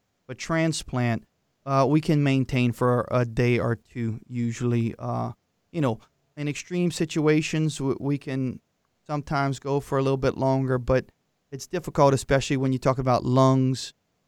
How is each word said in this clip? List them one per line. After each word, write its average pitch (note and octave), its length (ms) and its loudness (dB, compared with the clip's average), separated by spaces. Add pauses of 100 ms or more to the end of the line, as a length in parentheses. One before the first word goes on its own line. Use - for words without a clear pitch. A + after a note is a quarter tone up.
(260)
for C3 80 -12
transplant. B2+ 880 -2 (400)
Uh, C3+ 240 2
we D3+ 120 4
can D3+ 220 2
maintain C3 500 2
for B2 380 0
a B2 140 2
day A#2+ 340 0
or A#2 180 0
two, A2+ 500 -8
usually. A#2+ 720 -2
Uh, A#2+ 340 -6 (380)
you E3+ 100 -6
know, A#2 200 0 (360)
in D3 120 -6
extreme F3 420 -2
situations, D#3 880 0
w-, C3+ 220 -2
we C#3+ 180 -2
can C3 420 -6 (460)
sometimes C#3+ 540 -4
go C#3 180 -2
for C#3 200 -2
a C3+ 40 2
little C3+ 160 2
bit C3+ 180 0
longer, C3 420 0
but B2+ 280 0 (460)
it's C3+ 160 -12
difficult, D3+ 440 2
especially C3+ 440 0
when C3 160 0
you C3 60 -2
talk B2+ 200 0
about B2+ 260 0
lungs. C3 720 2 (340)